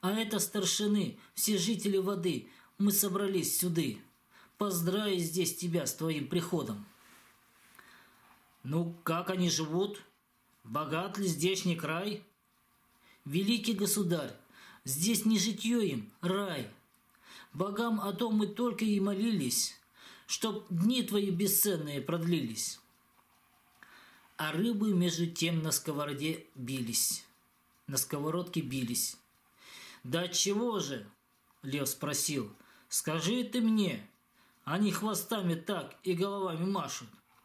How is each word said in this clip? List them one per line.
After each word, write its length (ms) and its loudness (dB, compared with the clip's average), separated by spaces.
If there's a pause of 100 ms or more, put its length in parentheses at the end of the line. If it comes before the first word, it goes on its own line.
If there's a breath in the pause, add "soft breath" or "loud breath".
А 120 0
это 260 0
старшины, 800 0 (160 loud breath)
все 240 2
жители 400 2
воды, 500 0 (300 loud breath)
мы 140 4
собрались 680 0
сюды. 420 0 (560 loud breath)
Поздравить 640 0
здесь 340 0
тебя 300 0
с 80 -4
твоим 340 -2
приходом». 580 -2 (1800 loud breath)
«Ну, 400 -2
как 260 0
они 200 2
живут? 520 0 (600)
Богат 540 -4
ли 80 0
здешний 500 2
край?» 480 -4 (1000 soft breath)
«Великий 500 0
государь, 600 0 (500 loud breath)
здесь 420 0
не 120 6
житьё 420 2
им, 300 0 (120)
рай. 480 -2 (840 loud breath)
Богам 480 0
о 120 -2
том 240 0
мы 100 4
только 380 -2
и 160 4
молились, 800 0 (480 loud breath)
чтоб 440 -2
дни 320 4
твои 280 2
бесценные 680 2
продлились». 800 0 (1600 loud breath)
А 140 0
рыбы 420 2
между 320 4
тем 360 0
на 100 0
сковороде 840 -2
бились, 680 -2 (600)
на 100 -6
сковородке 640 -2
бились. 560 -4 (880 loud breath)
«Да 160 -2
отчего 580 0
же?» — 280 -4 (560)
лев 260 -2
спросил. 640 -2 (380 loud breath)
«Скажи 560 0
ты 160 -2
мне, 480 2 (560 soft breath)
они 280 2
хвостами 640 0
так 500 -4
и 100 2
головами 500 0
машут». 440 -2 (360)